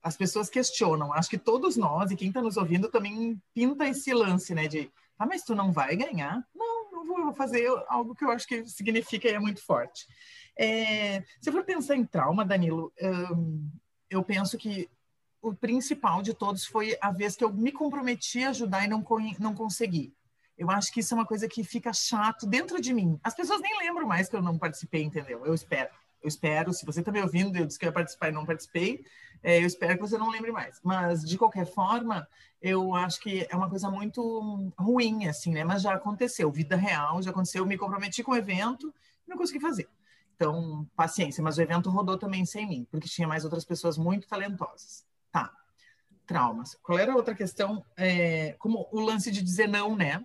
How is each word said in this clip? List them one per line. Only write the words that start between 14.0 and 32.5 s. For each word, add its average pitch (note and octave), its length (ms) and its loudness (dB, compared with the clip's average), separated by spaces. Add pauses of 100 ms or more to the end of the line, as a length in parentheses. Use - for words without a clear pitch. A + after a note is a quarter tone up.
eu F#3+ 160 0
penso G3 340 -2
que G3 320 -6 (520)
o A3 120 -4
principal A#3 680 0
de G#3+ 120 -2
todos G3+ 300 -2
foi A3 360 0
a G3+ 100 2
vez G3 260 -2
que B3 80 2
eu G#3+ 80 4
me A3+ 200 2
comprometi B3+ 680 -2
a C4+ 80 2
ajudar G3+ 340 0
e G#3 40 0
não A3 140 0
con-, A3 360 0
não G#3+ 160 -2
consegui. F#3+ 580 -2 (460)
Eu F3 120 -2
acho G3+ 220 0
que A#3 80 -2
isso A3 140 -2
é - 20 2
uma A3+ 80 2
coisa A3 240 -2
que A3+ 160 -4
fica A3+ 260 -4
chato A3 560 0
dentro E4 360 0
de B3+ 100 0
mim. F3 320 4
As A3+ 100 -2
pessoas F#4 280 0
nem G#4 160 -2
lembram E4+ 280 -2
mais F#3 220 2
que A3+ 80 -4
eu F#3+ 60 0
não E3+ 160 0
participei, D#3+ 440 -4
entendeu? C#3 440 -6
Eu D#3+ 80 4
espero. C#3+ 340 -2 (340)
Eu D3+ 60 -4
espero. D#3 460 0
Se - 100 -8
você D#3+ 180 -4
tá G#3 80 -2
me G3+ 120 0
ouvindo, F3+ 340 2
eu E3+ 80 2
disse C#3+ 140 -6
que F3 80 -2
eu - 20 2
ia D#3+ 40 0
participar E3 360 -2
e D#3 40 -2
não D#3 120 -4
participei, E3+ 580 -2 (400)
é, E3+ 200 8
eu F3 40 4
espero F3+ 280 2
que - 80 0
você G#3+ 160 0
não A3+ 100 2
lembre A3+ 240 -4
mais. - 320 -8
Mas, F3 400 2
de E3+ 140 -2
qualquer G3 260 4
forma, G3+ 640 0 (320)